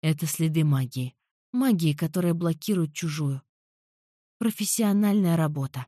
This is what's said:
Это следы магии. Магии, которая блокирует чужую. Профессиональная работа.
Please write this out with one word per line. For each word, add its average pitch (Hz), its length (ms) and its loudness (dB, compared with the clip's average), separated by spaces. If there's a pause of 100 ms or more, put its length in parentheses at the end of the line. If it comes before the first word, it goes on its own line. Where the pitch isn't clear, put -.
Это 160 240 0
следы 160 380 0
магии. 131 500 0 (380)
Магии, 214 400 2
которая 170 420 0
блокирует 170 580 -2
чужую. 147 500 -4 (960)
Профессиональная 202 960 2
работа. 143 520 -2